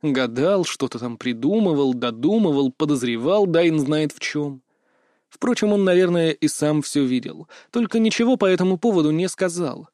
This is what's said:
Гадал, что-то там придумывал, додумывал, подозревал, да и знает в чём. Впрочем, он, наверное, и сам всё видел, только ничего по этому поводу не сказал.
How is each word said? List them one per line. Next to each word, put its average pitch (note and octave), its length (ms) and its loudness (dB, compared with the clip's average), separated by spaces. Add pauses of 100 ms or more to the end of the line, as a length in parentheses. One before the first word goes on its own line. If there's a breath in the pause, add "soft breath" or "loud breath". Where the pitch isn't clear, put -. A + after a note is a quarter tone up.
Гадал, C#3 600 0
что-то - 360 -6
там A#2 180 -10
придумывал, C#3+ 760 0
додумывал, C#3 760 0
подозревал, D3 760 0
да E3+ 160 2
и E3 140 2
знает D3+ 360 0
в - 60 -20
чём. C#3+ 420 -8 (680)
Впрочем, A3 440 0
он, G3+ 100 2
наверное, F3 480 2
и - 160 -2
сам D3+ 340 0
всё C#3+ 220 -2
видел, B2+ 440 -4 (240 loud breath)
только A3+ 280 0
ничего A#3 380 2
по G#3 80 2
этому F#3 320 2
поводу E3+ 340 2
не E3+ 160 0
сказал. F3 680 -6